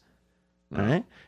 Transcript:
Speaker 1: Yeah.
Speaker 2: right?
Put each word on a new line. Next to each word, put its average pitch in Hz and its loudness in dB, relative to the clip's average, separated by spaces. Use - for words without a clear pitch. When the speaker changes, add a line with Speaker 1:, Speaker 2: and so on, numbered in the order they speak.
Speaker 1:
Yeah. 101 -2
Speaker 2:
right? 175 0